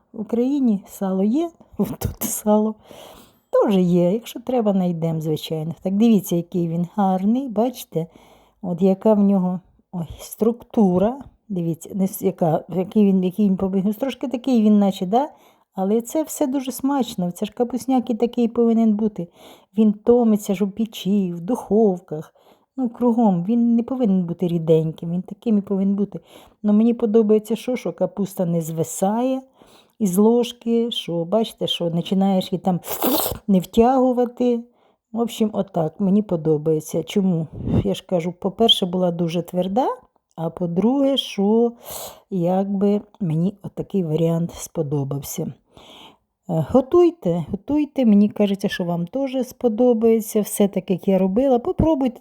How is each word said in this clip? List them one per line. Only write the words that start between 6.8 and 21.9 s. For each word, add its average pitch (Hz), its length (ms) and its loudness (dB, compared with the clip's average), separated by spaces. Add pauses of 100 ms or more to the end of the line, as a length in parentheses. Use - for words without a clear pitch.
гарний, 202 540 0
бачите? 214 580 -4 (560)
От 180 200 -4
яка 196 320 4
в 202 40 0
нього, 185 420 2 (320)
ой, 170 140 -6 (120)
структура. 214 1000 0 (300)
Дивіться, 170 460 -6
не 190 100 0
с-, 190 220 -4
яка, 180 420 0
який 185 360 0
він, 190 200 4
який 185 220 0
він 190 100 2
повинен. 196 380 -2
Трошки 262 340 -6
такий 247 340 0
він, 214 160 6
наче, 190 280 0
да? 247 220 0 (460)
Але 202 260 0
це 311 220 -4
все 302 240 -4
дуже 262 260 -4
смачно. 233 580 -4
Це 208 160 -8
ж - 60 -10
капусняк 247 580 -2
і 240 40 -2
такий 233 340 -2
повинен 226 460 2
бути. 208 340 -4 (500)
Він 214 140 4
томиться 214 640 2
ж 196 100 0
у 196 60 -4
печі, 196 600 -2
в 170 80 -10
духовках. 196 920 -2 (420)